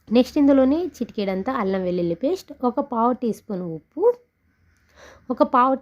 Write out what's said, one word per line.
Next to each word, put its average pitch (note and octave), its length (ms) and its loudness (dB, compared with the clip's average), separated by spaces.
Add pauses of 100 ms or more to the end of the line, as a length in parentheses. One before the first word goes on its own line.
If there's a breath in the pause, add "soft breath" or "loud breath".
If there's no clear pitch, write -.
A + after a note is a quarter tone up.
(160)
నెక్స్ట్ B3 240 2
ఇందులోనే C#4 380 4 (180)
చిటికెడంతా G3 640 -6
అల్లం G3 280 -2
వెల్లుల్లి F3 340 -2
పేస్ట్, E4 280 -4 (180)
ఒక A#3+ 120 -4 (120)
పావు A#3 200 0 (100)
టీ A#3 160 -2
స్పూన్ F#3 260 -8 (120)
ఉప్పు, - 260 -10 (1300 soft breath)
ఒక - 100 2 (120)
పావు C4 280 4